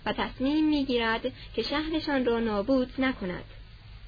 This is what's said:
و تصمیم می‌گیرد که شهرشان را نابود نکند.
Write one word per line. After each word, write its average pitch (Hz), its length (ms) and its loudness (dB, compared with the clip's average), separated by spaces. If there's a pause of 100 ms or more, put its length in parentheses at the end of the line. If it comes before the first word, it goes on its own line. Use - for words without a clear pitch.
و 214 80 0
تصمیم 285 560 2
می‌گیرد 247 640 2 (200)
که 233 80 0
شهرشان 294 640 0
را 233 140 2
نابود 233 580 2
نکند. 254 460 -2 (640)